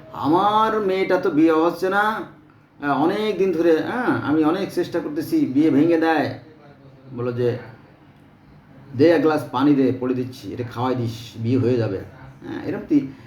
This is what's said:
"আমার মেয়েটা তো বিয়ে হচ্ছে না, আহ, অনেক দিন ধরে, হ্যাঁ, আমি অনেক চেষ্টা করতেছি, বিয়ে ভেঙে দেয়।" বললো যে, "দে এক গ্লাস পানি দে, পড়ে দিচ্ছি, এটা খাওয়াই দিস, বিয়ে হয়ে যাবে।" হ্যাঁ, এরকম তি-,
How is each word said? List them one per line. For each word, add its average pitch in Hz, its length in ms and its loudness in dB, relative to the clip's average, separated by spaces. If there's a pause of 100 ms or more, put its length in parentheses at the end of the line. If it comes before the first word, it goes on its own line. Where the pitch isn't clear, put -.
(140)
"আমার 208 640 2
মেয়েটা 190 380 0
তো 185 140 0
বিয়ে 160 200 4
হচ্ছে 170 380 0
না, 202 120 0
আহ, 151 1000 -4
অনেক 202 340 0
দিন 185 140 2
ধরে, 160 300 4
হ্যাঁ, 190 420 -2
আমি 156 200 2
অনেক 180 300 0
চেষ্টা 175 260 -2
করতেছি, 151 460 -2
বিয়ে 143 240 2
ভেঙে 160 280 4
দেয়।" 151 420 0 (760)
বললো 123 160 -4
যে, 117 260 -2 (1400)
"দে 151 120 6
এক 160 120 4
গ্লাস 151 300 0
পানি 135 240 4
দে, 127 240 2
পড়ে 127 140 -2
দিচ্ছি, 113 400 -8
এটা 113 100 -8
খাওয়াই 123 320 -4
দিস, 117 420 -6
বিয়ে 117 200 0
হয়ে 120 200 2
যাবে।" 98 220 -2 (480)
হ্যাঁ, - 180 -10
এরকম 202 240 -8
তি-, 135 180 2 (200)